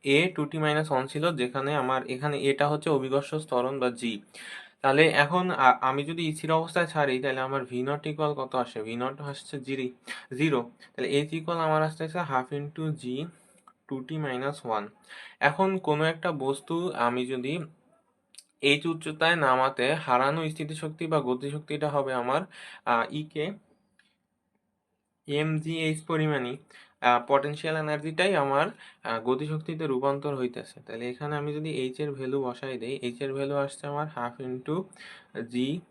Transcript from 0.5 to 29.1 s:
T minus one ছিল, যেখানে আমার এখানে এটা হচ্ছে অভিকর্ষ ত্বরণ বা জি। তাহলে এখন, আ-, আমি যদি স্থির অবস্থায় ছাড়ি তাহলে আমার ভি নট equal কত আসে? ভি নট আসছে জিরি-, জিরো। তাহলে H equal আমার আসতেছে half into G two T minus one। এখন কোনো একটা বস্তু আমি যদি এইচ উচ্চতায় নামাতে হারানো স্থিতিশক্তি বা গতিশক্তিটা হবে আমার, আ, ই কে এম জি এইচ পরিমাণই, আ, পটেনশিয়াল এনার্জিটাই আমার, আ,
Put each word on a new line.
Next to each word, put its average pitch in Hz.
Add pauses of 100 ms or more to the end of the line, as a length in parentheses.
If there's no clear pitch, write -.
T - (120)
minus 151 (100)
one 135
ছিল, 151 (180)
যেখানে 135 (120)
আমার 131 (120)
এখানে 143 (160)
এটা 139
হচ্ছে 151
অভিকর্ষ 131 (200)
ত্বরণ 131
বা 127 (100)
জি। 117 (680)
তাহলে 139 (200)
এখন, 180 (200)
আ-, 127 (120)
আমি 139
যদি 165 (120)
স্থির 160
অবস্থায় 165
ছাড়ি 139
তাহলে 131
আমার 135 (100)
ভি 123
নট 147 (100)
equal 151
কত 131 (100)
আসে? -
ভি 117
নট 135 (120)
আসছে - (120)
জিরি-, 131 (440)
জিরো। 147 (320)
তাহলে 127 (200)
H -
equal 165
আমার 156
আসতেছে 160 (120)
half 127 (120)
into 147 (180)
G - (840)
two 135
T - (160)
minus 135 (200)
one। 104 (600)
এখন 190 (180)
কোনো 151 (100)
একটা 165 (160)
বস্তু 139 (320)
আমি 123 (100)
যদি 131 (1160)
এইচ 143 (100)
উচ্চতায় 160
নামাতে 131 (200)
হারানো 135 (120)
স্থিতিশক্তি 156
বা 151 (100)
গতিশক্তিটা 147
হবে 131 (100)
আমার, 131 (520)
আ, - (240)
ই - (120)
কে 156 (1900)
এম 156 (140)
জি 160 (140)
এইচ 156 (100)
পরিমাণই, 147 (480)
আ, 123 (180)
পটেনশিয়াল 147
এনার্জিটাই 156 (100)
আমার, 139 (380)
আ, 113 (180)